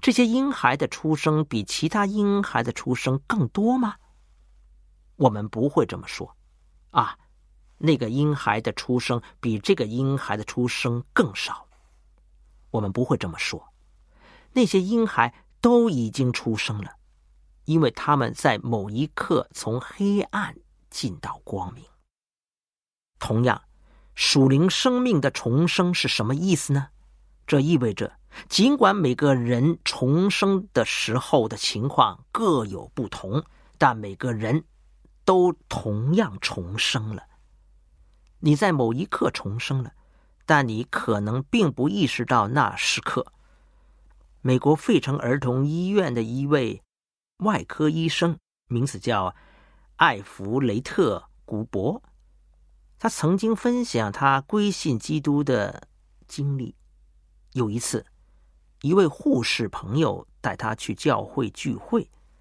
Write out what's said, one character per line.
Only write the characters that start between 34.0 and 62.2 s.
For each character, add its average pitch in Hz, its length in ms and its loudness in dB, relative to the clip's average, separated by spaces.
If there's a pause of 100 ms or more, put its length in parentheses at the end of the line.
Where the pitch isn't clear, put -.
个 123 180 -4
人 113 300 0 (600)
都 180 300 6 (160)
同 113 460 -2
样 175 260 0
重 95 340 -6
生 110 400 -4
了。 - 80 -14 (1160)
你 151 160 4
在 190 160 2
某 127 200 2
一 135 140 -2
刻 - 240 -2
重 101 300 -6
生 135 240 -4
了， - 100 -12 (520)
但 147 220 4
你 110 180 -4
可 - 340 -2
能 110 240 -2
并 196 280 2
不 131 180 -2
意 196 180 0
识 117 180 -4
到 117 220 2
那 113 280 0
时 - 260 -2
刻。 - 240 -4 (1160)
美 127 160 2
国 139 180 4
费 170 240 2
城 139 180 -2
儿 123 220 0
童 127 260 0
医 165 220 -2
院 185 260 0
的 117 100 -2
一 123 220 -4
位 135 360 0 (580)
外 196 260 0
科 - 240 0
医 160 180 0
生， 170 300 0 (300)
名 120 180 -2
字 135 120 -8
叫 95 380 -2 (600)
艾 131 240 4
弗 101 400 -4
雷 110 180 0
特· 113 400 0 (260)
古 107 200 -6
伯， 117 360 -4 (1000)
他 117 100 -2
曾 165 280 0
经 220 160 0
分 240 300 0
享 110 280 -2
他 135 300 2
归 208 300 0
信 151 260 -2
基 151 220 -4
督 143 240 0
的 113 440 -2 (380)
经 143 320 -6
历。 123 160 -8 (800)
有 120 160 -2
一 104 80 -4
次， - 260 -6 (800)
一 151 140 0
位 196 100 6
护 139 380 0
士 113 260 -2
朋 113 300 -6
友 98 280 -2 (140)
带 98 140 -4
他 110 180 -4
去 - 220 -8
教 110 280 0
会 117 280 -4
聚 - 240 -6
会， - 340 -4 (320)